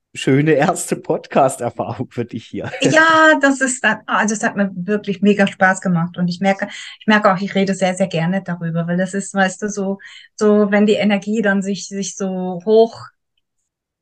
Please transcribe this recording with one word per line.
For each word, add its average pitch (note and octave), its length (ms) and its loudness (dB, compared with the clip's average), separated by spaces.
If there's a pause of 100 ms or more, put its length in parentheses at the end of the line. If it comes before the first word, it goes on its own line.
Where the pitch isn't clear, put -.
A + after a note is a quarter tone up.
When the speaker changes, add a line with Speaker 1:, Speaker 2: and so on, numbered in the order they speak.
(140)
Speaker 1:
schöne D3 380 2
erste D#3 440 0
Podcast-Erfahrung B2+ 1120 -2
für A#2+ 140 -6
dich A#2 220 -12
hier. G2+ 300 -10
<laughs> - 60 -8
Speaker 2:
Ja, D#4 580 6
das C#4 200 2
ist C4 240 -4
dann, G#3+ 220 0
also A3 280 0
es G#3+ 80 -6
hat A3+ 140 -2
mir G3 180 0
wirklich G3+ 480 -4
mega G3+ 240 2
Spaß F#3+ 340 0
gemacht F3 380 -2
und F3+ 100 -2
ich F3 120 -6
merke, G3 280 -2 (320)
ich - 60 -8
merke G#3+ 260 4
auch, F3+ 80 -2
ich G3 140 -6
rede G3 200 0
sehr, F#3 200 0
sehr F#3 140 -2
gerne F3+ 340 -2
darüber, E3+ 440 -6
weil F3 100 -2
das F#3 180 -2
ist, G3 200 -6
weißt F#3+ 280 0
du, G#3 80 -4
so, G3 280 -6 (380)
so G#3 340 4
wenn G#3 160 4
die G#3+ 80 4
Energie G#3 480 0
dann G3 200 2
sich, F#3+ 260 -6
sich G3 280 -8
so F#3 480 -6
hoch, A3 420 2 (960)